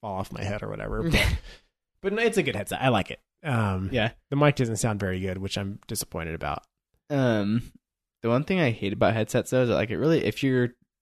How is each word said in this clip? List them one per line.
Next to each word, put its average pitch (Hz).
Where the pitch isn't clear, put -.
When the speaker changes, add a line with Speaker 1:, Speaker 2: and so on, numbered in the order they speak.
Speaker 1:
fall 101
off 95
my -
head 101
or 104
whatever. 104
Speaker 2:
<laughs> 165
Speaker 1:
But, -
but 196
no, 226
it's 226
a 165
good 127
headset. -
I 135
like 107
it. -
Um, 101
Speaker 2:
Yeah. 113
Speaker 1:
the 139
mic 147
doesn't 113
sound 107
very 92
good, 92
which 95
I'm 101
disappointed 82
about. 73
Speaker 2:
Um, 117
the 117
one 127
thing 190
I 131
hate 101
about 110
headsets, 110
though, 127
is 120
that, 98
like, 104
it 82
really, 151
if -
you're 127